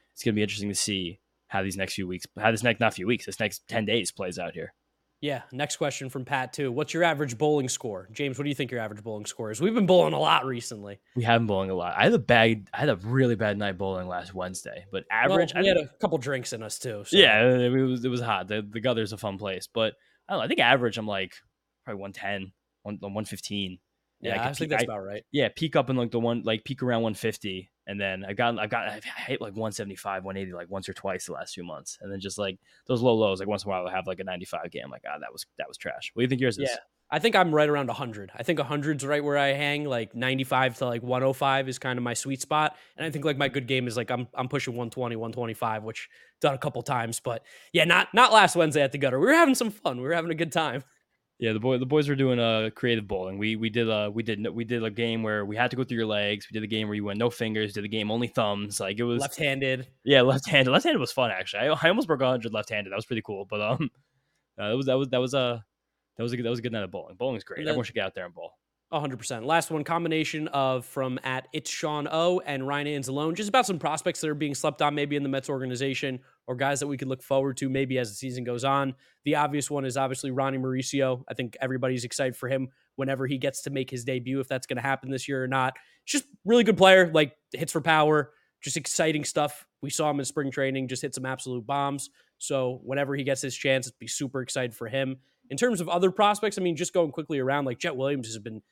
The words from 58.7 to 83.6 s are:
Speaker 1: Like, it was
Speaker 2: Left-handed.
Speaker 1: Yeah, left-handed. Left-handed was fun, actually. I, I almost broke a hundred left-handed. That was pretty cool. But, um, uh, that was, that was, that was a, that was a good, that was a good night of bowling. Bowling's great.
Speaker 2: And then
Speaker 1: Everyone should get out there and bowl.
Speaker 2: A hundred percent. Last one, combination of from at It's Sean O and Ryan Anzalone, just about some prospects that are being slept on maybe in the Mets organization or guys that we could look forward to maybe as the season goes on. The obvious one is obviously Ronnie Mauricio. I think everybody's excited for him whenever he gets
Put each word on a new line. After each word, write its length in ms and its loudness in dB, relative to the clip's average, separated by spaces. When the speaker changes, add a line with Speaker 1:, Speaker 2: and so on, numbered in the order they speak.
Speaker 1:
Like, 180 -4
it 60 0
was 180 0
Speaker 2:
Left-handed. 680 -2
Speaker 1:
Yeah, 180 8
left-handed. 500 6
Left-handed 280 4
was 120 -2
fun, 180 2
actually. 380 -4
I, 60 4
I 160 4
almost 180 2
broke 140 0
a 60 2
hundred 260 0
left-handed. 380 -4
That 40 -4
was 100 -4
pretty 160 -4
cool. 260 -8
But, 140 -4
um, 300 -2
uh, 120 -4
that 80 0
was, 100 -2
that 100 4
was, 120 0
that 120 2
was 140 -2
a, 280 0
that 80 -8
was 100 -4
a 40 -4
good, 80 -4
that 40 -2
was 80 -2
a 60 -10
good 80 -4
night 100 -4
of 80 -6
bowling. 280 -12
Bowling's 260 -4
great. 160 -14
Speaker 2:
And 80 -6
then 60 0
Speaker 1:
Everyone 120 -2
should 80 -12
get 140 -2
out 80 -10
there 100 -10
and 80 -14
bowl. 200 -14
Speaker 2:
A 120 -4
hundred 160 -6
percent. 280 -8
Last 240 2
one, 140 -2
combination 640 -2
of 380 0
from 400 -4
at 260 -4
It's 180 -8
Sean 400 -4
O 300 2
and 260 -4
Ryan 220 -2
Anzalone, 460 -2
just 160 -4
about 160 4
some 140 -2
prospects 420 -2
that 80 -2
are 40 0
being 220 -4
slept 260 -2
on 140 2
maybe 220 -2
in 60 -2
the 60 -2
Mets 200 -4
organization 720 -4
or 80 -4
guys 240 0
that 80 -4
we 80 -4
could 140 -6
look 120 -6
forward 360 0
to 100 -2
maybe 300 0
as 100 0
the 80 -12
season 300 -8
goes 180 -6
on. 320 2
The 100 2
obvious 340 0
one 140 -2
is 140 -4
obviously 340 -2
Ronnie 260 0
Mauricio. 720 0
I 60 -10
think 260 -6
everybody's 460 -2
excited 320 -4
for 100 -8
him 220 -2
whenever 320 -2
he 100 -2
gets 260 -4